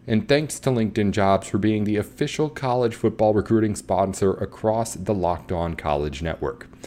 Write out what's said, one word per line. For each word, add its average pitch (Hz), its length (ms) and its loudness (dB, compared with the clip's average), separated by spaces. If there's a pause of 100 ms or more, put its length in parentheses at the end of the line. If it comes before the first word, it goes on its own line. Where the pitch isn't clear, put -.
And 110 220 0
thanks 147 320 0
to 135 100 -2
LinkedIn 107 440 0
Jobs 98 340 2
for 110 100 -2
being 107 260 2
the 104 140 0
official 151 500 -4
college 123 460 -2
football 107 400 2
recruiting 107 420 2
sponsor 95 580 0
across 110 600 -2
the 92 220 -2
Locked 85 360 -2
On 85 240 -2
College 73 460 -2
Network. 78 460 -6 (200)